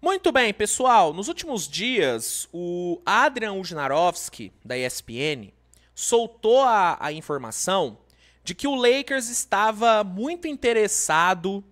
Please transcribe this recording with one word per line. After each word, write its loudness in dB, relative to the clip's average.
Muito 2
bem, 4
pessoal. 4
Nos -8
últimos -6
dias, -2
o -6
Adrian 0
Wojnarowski, -2
da -8
E -4
S -6
P -16
N, -6
soltou 2
a, 2
a -6
informação -4
de -10
que -6
o 0
Lakers 0
estava 2
muito -6
interessado 0